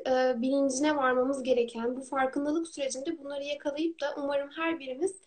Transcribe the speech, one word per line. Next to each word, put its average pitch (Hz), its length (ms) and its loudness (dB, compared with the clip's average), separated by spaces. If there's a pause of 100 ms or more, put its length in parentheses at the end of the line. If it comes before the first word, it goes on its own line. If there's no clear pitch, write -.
e, 254 340 4
bilincine 277 540 2
varmamız 254 460 2
gereken 240 540 0
bu 269 40 -8
farkındalık 285 680 0
sürecinde 277 500 -4
bunları 277 260 -8
yakalayıp 294 560 -4
da 285 160 -2
umarım 285 340 -2
her 330 280 -2
birimiz, 269 380 -4 (100)